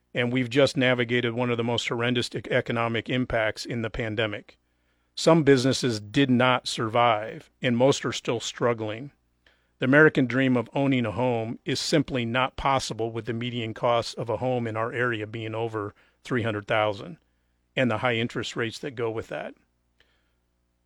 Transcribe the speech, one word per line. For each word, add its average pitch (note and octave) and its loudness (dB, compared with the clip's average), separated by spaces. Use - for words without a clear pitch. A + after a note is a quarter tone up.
and B2 0
we've B2+ 0
just C3+ 4
navigated B2 2
one B2 -2
of A#2+ 0
the A#2 -2
most A#2 -2
horrendous A#2+ -2
e-, A#2+ -6
economic A#2 -2
impacts A#2+ -2
in A#2+ -6
the A2 -4
pandemic. A2 -6
Some E3 4
businesses B2+ 4
did B2+ 0
not B2+ 4
survive, A2+ 0
and B2 0
most C3+ 4
are C3 -2
still A#2 -4
struggling. A#2 -4
The C#3 -2
American D3 8
dream B2+ 2
of A#2 -2
owning C3+ 2
a G#2+ -4
home A#2 -2
is C3+ -4
simply C3+ 0
not B2 0
possible B2 -2
with A2+ -8
the A#2 -4
median A#2 -6
cost A#2+ 0
of A#2+ -6
a A2 0
home B2 -2
in A2 -6
our A2+ -4
area A#2 -2
being A2 -8
over A2 -6
three B2+ -2
hundred G#2 -4
thousand A2 0
and B2+ 2
the G#2+ 0
high B2 0
interest A2+ -4
rates A2+ -4
that C#3+ -10
go A#2 -2
with A2+ -8
that. D#3 -10